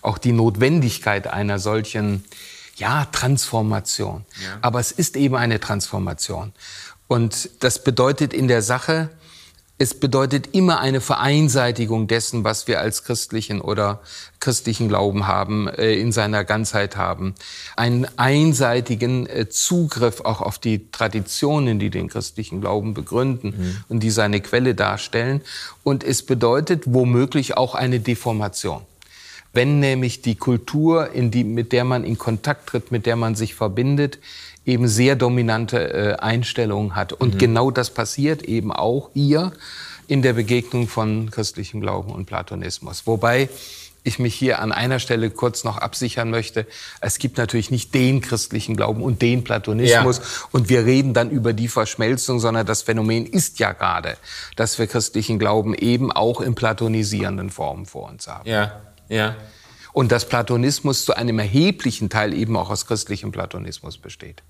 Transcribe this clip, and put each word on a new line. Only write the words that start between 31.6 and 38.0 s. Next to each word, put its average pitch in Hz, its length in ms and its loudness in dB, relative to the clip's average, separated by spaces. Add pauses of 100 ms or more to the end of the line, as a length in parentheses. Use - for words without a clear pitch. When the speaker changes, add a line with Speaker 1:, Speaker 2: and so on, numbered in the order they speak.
Speaker 1:
der 123 100 4
man 127 220 0
in 110 120 -2
Kontakt 120 520 -4
tritt, 120 220 -4
mit 113 140 -2
der 117 120 2
man 113 180 0
sich 113 200 -4
verbindet, 135 640 0 (480)
eben 123 200 4
sehr 123 280 6
dominante, 117 760 2
äh, 104 220 0
Einstellungen 107 800 -2
hat. 95 180 -4
Und 117 220 2
Speaker 2:
Mhm. - 20 0
Speaker 1:
genau 117 340 4
das 120 200 -2
passiert 143 500 -2